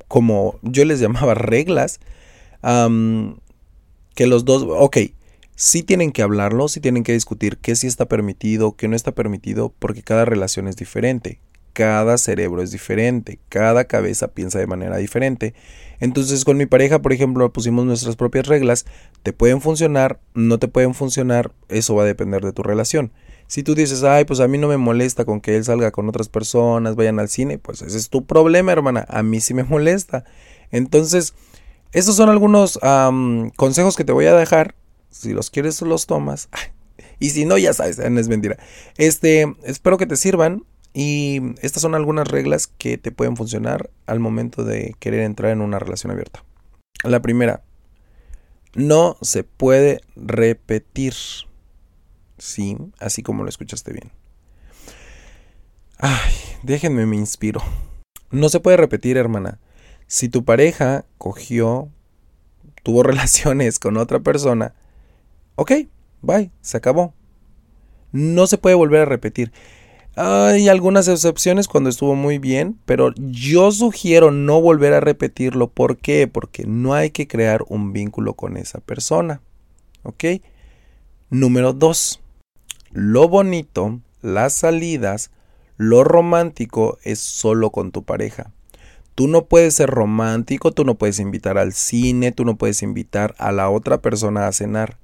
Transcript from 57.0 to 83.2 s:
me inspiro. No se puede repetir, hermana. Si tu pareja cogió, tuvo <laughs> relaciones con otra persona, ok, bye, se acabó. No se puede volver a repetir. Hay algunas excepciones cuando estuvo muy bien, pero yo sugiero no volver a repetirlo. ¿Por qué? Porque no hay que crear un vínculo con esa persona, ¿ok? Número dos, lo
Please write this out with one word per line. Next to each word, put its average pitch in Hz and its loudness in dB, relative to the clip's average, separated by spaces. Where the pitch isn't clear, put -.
me 110 0
inspiro. 107 -4
No 147 2
se 170 2
puede 180 6
repetir, 127 2
hermana. 107 -2
Si - -4
tu 123 -2
pareja 139 2
cogió, 120 -4
tuvo 117 4
<laughs> - -
relaciones 131 0
con 107 -4
otra 117 -2
persona, 117 -2
ok, - -2
bye, 180 0
se - -8
acabó. 156 -2
No 165 2
se 196 0
puede 185 4
volver 156 6
a 151 4
repetir. 117 -4
Hay 202 4
algunas 190 4
excepciones 180 2
cuando 135 0
estuvo 139 0
muy 143 -2
bien, 139 -2
pero 127 2
yo 139 2
sugiero 175 4
no 143 2
volver 151 4
a 147 4
repetirlo. 127 -2
¿Por 127 0
qué? 147 0
Porque - -8
no 123 -2
hay 151 0
que 147 -6
crear 110 0
un 101 -6
vínculo 104 -6
con 95 -10
esa - -12
persona, 151 -4
¿ok? - -14
Número 127 2
dos, 160 0
lo 107 4